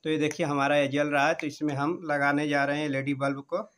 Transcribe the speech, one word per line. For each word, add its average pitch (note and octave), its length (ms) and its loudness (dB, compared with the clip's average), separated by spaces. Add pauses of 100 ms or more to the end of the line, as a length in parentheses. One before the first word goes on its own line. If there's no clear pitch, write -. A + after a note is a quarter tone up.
तो D#3+ 60 -2
ये D#3 80 0
देखिए D3+ 280 0
हमारा C#3+ 300 2
ये C#3+ 120 4
जल C#3+ 200 0
रहा C#3+ 180 2
है, E3 80 2
तो D#3+ 120 -6
इसमें D3 280 -4
हम D3 300 -2
लगाने D3 440 2
जा C#3+ 160 2
रहे C#3+ 140 0
हैं D3+ 80 -2
एलईडी C#3 300 -2
बल्ब C#3 280 -2
को। G3+ 340 -6